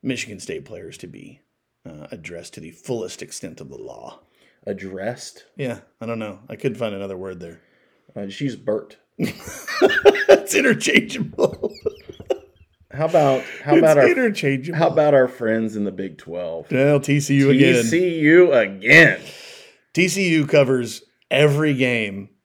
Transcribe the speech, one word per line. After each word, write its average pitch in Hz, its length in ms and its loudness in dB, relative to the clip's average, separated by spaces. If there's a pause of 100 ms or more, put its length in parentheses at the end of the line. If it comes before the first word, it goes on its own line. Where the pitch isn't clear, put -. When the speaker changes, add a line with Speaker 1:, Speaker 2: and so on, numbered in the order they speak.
Speaker 1:
Michigan 113 380 -8
State 78 240 -12
players 90 340 -18
to - 80 -18
be, - 340 -20 (460)
uh, 76 240 -20
addressed 85 440 -18
to - 60 -18
the 80 100 -18
fullest 110 500 -10
extent - 400 -16
of 69 80 -18
the 67 80 -18
law. 55 440 -18 (460)
Speaker 2:
Addressed? 95 800 -12 (100)
Speaker 1:
Yeah, 120 260 -8 (200)
I 113 60 -12
don't 117 120 -6
know. 104 200 -10 (100)
I 113 80 -14
couldn't 113 220 -4
find 110 160 -6
another 98 240 -10
word 92 220 -12
there. 82 200 -18 (560)
Speaker 2:
Uh, 101 80 -10
just 98 160 -12
use 139 160 -6
Bert. - 400 -6 (220)
Speaker 1:
<laughs> - 0 - (1120)
It's - 260 4
interchangeable. - 1160 -2 (1200)
Speaker 2:
How 147 140 -4
about, 143 360 2 (220)
how 147 80 0
Speaker 1:
It's 160 80 6
Speaker 2:
about 156 180 6
our, 277 100 6
Speaker 1:
interchangeable. 165 720 -2
Speaker 2:
how 165 100 2
about 151 260 2
our 131 120 6
friends 113 480 -4
in 104 100 -4
the 98 80 -4
Big 92 260 -10
twelve? 82 520 -10
Speaker 1:
Well, 139 300 2
T 143 200 0
C 143 160 -2
U 139 140 4
again. 131 320 6
Speaker 2:
T 113 60 0
C 170 320 0
U 160 320 6
again. 110 680 4 (720)
Speaker 1:
T 180 160 0
C 185 220 -2
U 156 160 2
covers 131 560 2 (280)
every 147 440 2
game 110 540 -2 (160)